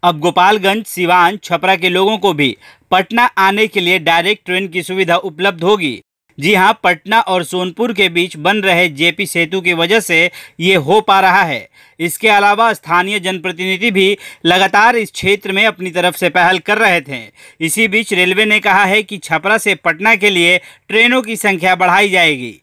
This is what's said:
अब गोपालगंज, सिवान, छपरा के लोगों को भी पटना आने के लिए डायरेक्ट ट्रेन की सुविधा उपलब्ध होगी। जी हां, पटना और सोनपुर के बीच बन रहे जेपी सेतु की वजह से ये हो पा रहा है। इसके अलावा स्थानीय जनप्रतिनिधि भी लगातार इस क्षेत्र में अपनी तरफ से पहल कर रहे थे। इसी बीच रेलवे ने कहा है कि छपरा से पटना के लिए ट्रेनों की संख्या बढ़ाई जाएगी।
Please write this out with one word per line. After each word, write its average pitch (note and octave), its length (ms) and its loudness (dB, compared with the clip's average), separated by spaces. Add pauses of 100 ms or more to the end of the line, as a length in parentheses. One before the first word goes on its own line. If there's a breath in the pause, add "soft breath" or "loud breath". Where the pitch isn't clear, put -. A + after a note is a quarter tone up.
अब F3 160 0
गोपालगंज, F#3+ 640 0
सिवान, F3+ 600 0
छपरा F3+ 320 -2
के F3+ 120 -2
लोगों F#3+ 300 0
को F#3+ 140 0
भी C#3+ 240 -2 (340 soft breath)
पटना F#3+ 340 0 (140)
आने G3 280 2
के G3+ 140 -4
लिए F3+ 180 0
डायरेक्ट E3+ 480 -2
ट्रेन F#3 220 -2
की F3 140 -6
सुविधा F3+ 340 -2
उपलब्ध F3+ 480 -4
होगी। F3 360 0 (380)
जी F3 160 0
हां, F#3+ 180 4 (120)
पटना F#3+ 360 0
और F#3 240 -2
सोनपुर F#3 480 -4
के F#3+ 160 0
बीच E3+ 280 -2
बन F#3+ 260 0
रहे F3+ 260 2
जेपी E3 380 -2
सेतु E3+ 340 -2
की F3 120 -2
वजह E3+ 280 2
से E3+ 300 0 (300 loud breath)
ये F3+ 140 2
हो F3 260 2
पा G3 200 2
रहा F#3+ 220 4
है। C3+ 260 -4 (320 soft breath)
इसके E3+ 280 -2
अलावा G#3 440 4
स्थानीय F3+ 480 -2
जनप्रतिनिधि F#3 680 -4
भी G3 260 2 (300 loud breath)
लगातार G3 500 4
इस G#3+ 160 -4
क्षेत्र G3 400 -2
में G3+ 140 0
अपनी F#3 240 -4
तरफ F3 260 -2
से F3+ 140 -2
पहल F3+ 280 2
कर G#3 200 -2
रहे F#3+ 220 2
थे। C3 220 -12 (380 loud breath)
इसी G#3 280 -2
बीच G#3+ 240 -2
रेलवे F#3 320 2
ने G#3+ 160 0
कहा G3+ 240 2
है G3+ 180 0
कि G3 160 -10
छपरा F3+ 400 -2
से G#3 160 -2
पटना F3+ 420 -2
के G3+ 140 2
लिए F3 280 2 (300 loud breath)
ट्रेनों A#3+ 340 0
की G#3+ 140 -8
संख्या F#3 380 0
बढ़ाई F#3 360 2
जाएगी। D3+ 520 0